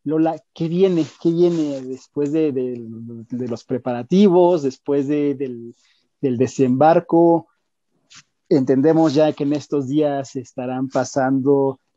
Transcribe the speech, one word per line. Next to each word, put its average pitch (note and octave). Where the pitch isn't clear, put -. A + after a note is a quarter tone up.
Lola, D#3+
¿qué E3
viene? F3
¿Qué E3+
viene E3
después C3
de, D#3
de, B2
de A#2
los A2+
preparativos, F3
después C#3+
de, D3
del, A#2+
del B2+
desembarco? D#3+
Entendemos C#3+
ya D3+
que D3+
en C#3+
estos C#3
días C#3
estarán B2+
pasando, C3+